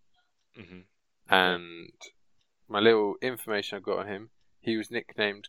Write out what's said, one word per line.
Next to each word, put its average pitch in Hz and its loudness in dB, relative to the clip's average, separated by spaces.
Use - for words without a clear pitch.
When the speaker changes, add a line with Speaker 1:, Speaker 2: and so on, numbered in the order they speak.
Speaker 1:
Mm-hmm. 90 -20
Speaker 2:
And 87 0
my 104 -2
little 107 6
information 110 -6
I've 92 -14
got 95 -2
on 98 -8
him, 104 -12
he 113 -2
was 110 -6
nicknamed 104 -4